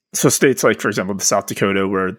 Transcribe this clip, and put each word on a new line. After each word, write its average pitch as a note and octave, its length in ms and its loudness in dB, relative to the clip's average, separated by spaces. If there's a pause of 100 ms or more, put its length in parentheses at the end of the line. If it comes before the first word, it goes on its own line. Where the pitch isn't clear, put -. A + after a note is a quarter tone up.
(120)
So - 160 0
states C3 340 2
like, A2 180 2
for B2 80 -2
example, G2+ 280 -4
the F#2 80 -8
South G2+ 220 0
Dakota, G2 420 0
where, F#2+ 300 -2